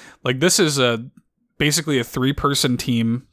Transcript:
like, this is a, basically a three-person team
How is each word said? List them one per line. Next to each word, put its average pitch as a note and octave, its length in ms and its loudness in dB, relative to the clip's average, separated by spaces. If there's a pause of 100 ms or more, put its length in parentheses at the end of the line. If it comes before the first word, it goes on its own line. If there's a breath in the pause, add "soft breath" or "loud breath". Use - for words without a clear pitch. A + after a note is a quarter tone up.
(240 loud breath)
like, B2+ 180 -2
this E3+ 180 2
is D#3 180 2
a, A#2+ 280 2 (540)
basically D3 400 0
a A#2 60 0
three-person C3+ 720 0
team A#2 560 -2